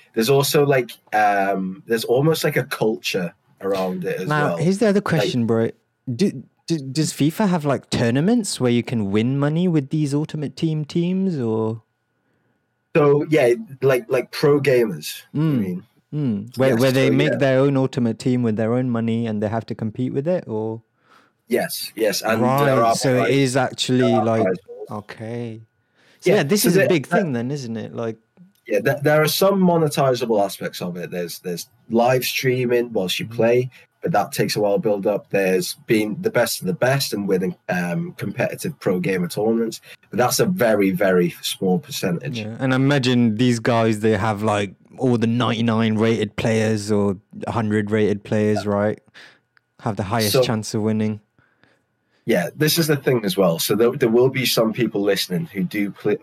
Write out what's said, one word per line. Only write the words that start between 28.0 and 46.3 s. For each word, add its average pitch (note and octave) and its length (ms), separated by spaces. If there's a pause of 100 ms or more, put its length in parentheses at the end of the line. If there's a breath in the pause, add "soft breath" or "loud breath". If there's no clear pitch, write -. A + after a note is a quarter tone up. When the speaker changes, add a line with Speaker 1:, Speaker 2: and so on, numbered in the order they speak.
Speaker 1:
Yeah, G#2 160
there, C#3 220
there D3+ 180
are D#3 60
some F#3+ 340
monetizable C3+ 800
aspects - 380
of F2+ 140
it. F2 160
There's, F2 280
there's F2 280 (220)
live B2 340
streaming B2 720
whilst F#2 260
you - 60
Speaker 2:
Mm-hmm. A2+ 100
Speaker 1:
play, A#2+ 340 (320 loud breath)
but E2+ 120
that G2+ 180
takes G2+ 240
a A2 60
while G2+ 180
build G2+ 260
up. G2+ 260
There's F#2+ 440 (100)
been G#2+ 360
the A2 100
best A#2+ 300
of F2+ 60
the F#2 60
best C3+ 400
and G2+ 140
winning, F#2 280 (140)
um, F2 480
competitive - 600
pro F#2 200
gamer F2+ 280
tournaments, A2+ 540 (280 loud breath)
but G2 80
that's B2 220
a A#2+ 60
very, G2+ 460
very F2+ 500
small F#2 360
percentage. - 640
Speaker 2:
Yeah, G#2+ 200
and C3 140
I B2+ 40
imagine B2+ 580
these A#2+ 240
guys, A2+ 400
they A2 180
have, G#2 240
like, G#2 320 (240)
all B2 200
the A2+ 100
ninety-nine A2+ 720
rated G#2+ 400